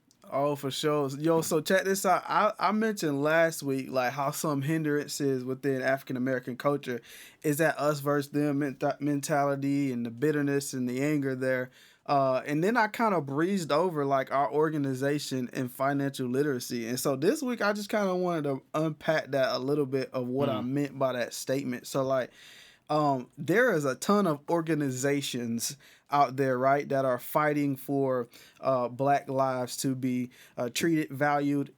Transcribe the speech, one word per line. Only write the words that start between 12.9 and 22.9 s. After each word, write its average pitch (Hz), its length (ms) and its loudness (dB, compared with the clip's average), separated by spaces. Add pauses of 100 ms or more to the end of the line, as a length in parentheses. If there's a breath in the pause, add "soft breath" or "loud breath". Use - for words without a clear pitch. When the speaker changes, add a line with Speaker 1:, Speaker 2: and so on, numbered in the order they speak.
Speaker 1:
breezed 156 500 -2
over, 156 340 2
like, 135 260 0
our 135 200 2
organization 139 1000 0
and 127 180 -4
financial 139 560 -2
literacy. 123 600 -2
And 123 120 -4
so 139 160 0
this 208 260 0
week, 247 200 -4
I 208 120 2
just 208 160 -8
kinda 202 260 0
wanted 175 300 0
to 135 160 -2 (120)
unpack 156 580 -2
that 131 240 2
a 127 40 -2
little 139 260 0
bit 131 280 -2
of 127 140 -2
what 135 220 0
I 131 100 0
Speaker 2:
Mm. 120 80 -4
Speaker 1:
meant 139 320 -2
by 131 140 0
that 123 200 -4
statement. 127 540 -4
So, 139 160 -2
like, 131 280 0 (580 loud breath)
um, 143 380 2 (100)